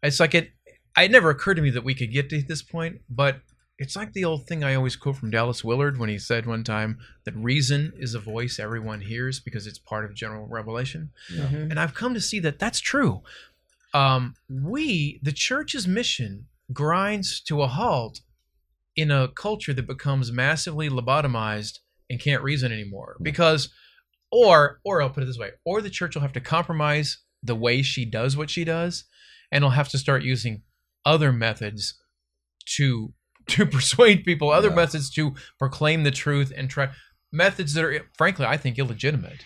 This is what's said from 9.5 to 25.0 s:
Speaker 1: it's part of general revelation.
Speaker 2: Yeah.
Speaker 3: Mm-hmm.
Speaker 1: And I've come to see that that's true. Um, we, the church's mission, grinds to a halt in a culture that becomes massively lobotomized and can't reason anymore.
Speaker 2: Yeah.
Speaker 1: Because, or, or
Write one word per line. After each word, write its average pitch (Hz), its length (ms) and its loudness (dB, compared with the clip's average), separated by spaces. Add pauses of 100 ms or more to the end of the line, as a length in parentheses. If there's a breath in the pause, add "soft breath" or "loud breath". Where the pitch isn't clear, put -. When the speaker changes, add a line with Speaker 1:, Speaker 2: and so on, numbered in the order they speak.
Speaker 1:
it's 104 100 -16
part 107 280 -8
of 104 100 -14
general 107 320 -10
revelation. 117 640 -8 (200 loud breath)
Speaker 2:
Yeah. 165 120 -6
Speaker 3:
Mm-hmm. 151 260 -2
Speaker 1:
And 151 100 -4
I've 156 140 -2
come 247 220 -4
to 208 60 -4
see - 180 -4
that 160 180 -2
that's - 220 -2
true. 190 420 0 (720 loud breath)
Um, 131 420 2 (140)
we, 160 720 -2
the 143 100 -2
church's 254 560 -4
mission, 127 600 -2 (260)
grinds 190 680 -2
to 147 200 0
a 139 60 4
halt 135 540 -2 (720)
in 156 160 2
a 135 180 4
culture 208 440 -4
that 127 140 -4
becomes 135 440 -2
massively 147 580 -2
lobotomized 120 880 -2 (300)
and 123 100 -6
can't 143 240 0
reason 131 280 0
anymore. 101 480 -10
Speaker 2:
Yeah. - 40 -8
Speaker 1:
Because, 156 460 2 (600 soft breath)
or, 175 520 8
or 190 180 0